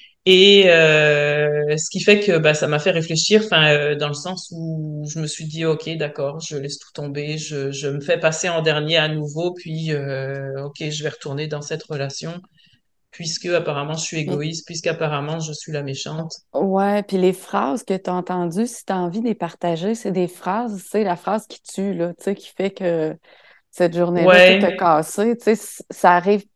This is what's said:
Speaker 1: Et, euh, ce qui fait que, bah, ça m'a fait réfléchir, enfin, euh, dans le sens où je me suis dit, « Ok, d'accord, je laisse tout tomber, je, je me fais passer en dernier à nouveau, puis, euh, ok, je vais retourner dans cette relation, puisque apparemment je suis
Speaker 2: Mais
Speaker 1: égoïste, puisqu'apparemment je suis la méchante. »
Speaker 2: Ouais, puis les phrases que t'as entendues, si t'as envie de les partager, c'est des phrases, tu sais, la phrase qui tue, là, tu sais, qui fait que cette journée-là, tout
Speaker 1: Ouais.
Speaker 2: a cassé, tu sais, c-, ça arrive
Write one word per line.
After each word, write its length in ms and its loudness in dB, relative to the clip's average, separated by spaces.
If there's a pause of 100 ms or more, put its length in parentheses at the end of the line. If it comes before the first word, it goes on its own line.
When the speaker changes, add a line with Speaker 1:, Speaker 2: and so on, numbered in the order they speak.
(260)
Speaker 1:
Et, 440 10
euh, 1080 4
ce 140 -6
qui 100 -4
fait 200 6
que, 160 2
bah, 160 4
ça 140 -2
m'a 120 0
fait 120 0
réfléchir, 540 2
enfin, 280 2
euh, 220 0
dans 120 -4
le 80 -6
sens 360 -10
où 600 -8
je 80 -8
me 80 -4
suis 180 -10
dit, « 220 -6
Ok, 300 -2
d'accord, 420 -6
je 180 -10
laisse 220 -10
tout 140 -20
tomber, 440 -8
je, 340 -6
je 180 -6
me 120 -6
fais 180 0
passer 300 0
en 120 -2
dernier 360 0
à 120 4
nouveau, 440 -4
puis, 400 -8
euh, 720 -6
ok, 240 -10
je 140 -8
vais 60 -4
retourner 380 -8
dans 140 -8
cette 220 -8
relation, 580 -8 (720)
puisque 340 -10
apparemment 480 -2
je 100 -6
suis 140 -8
Speaker 2:
Mais 60 -2
Speaker 1:
égoïste, 420 -6
puisqu'apparemment 720 -4
je 140 -8
suis 180 -14
la 120 -6
méchante. » 500 -8 (200)
Speaker 2:
Ouais, 500 0
puis 140 -4
les 160 2
phrases 500 -4
que 120 -4
t'as 180 -6
entendues, 540 -4
si 180 -16
t'as 100 -4
envie 240 -4
de 80 -4
les 80 -2
partager, 580 -4
c'est 180 -6
des 160 0
phrases, 540 -6
tu 80 -18
sais, 140 0
la 120 0
phrase 320 -4
qui 140 -20
tue, 320 -4
là, 240 -4
tu 60 -20
sais, 120 -2
qui 200 -14
fait 160 -2
que 440 -2 (560)
cette 240 0
journée-là, 300 2 (340)
tout 60 4
Speaker 1:
Ouais. 80 2
Speaker 2:
a 40 -8
cassé, 600 0
tu 80 -16
sais, 100 4
c-, 360 -10
ça 220 4
arrive 300 2 (120)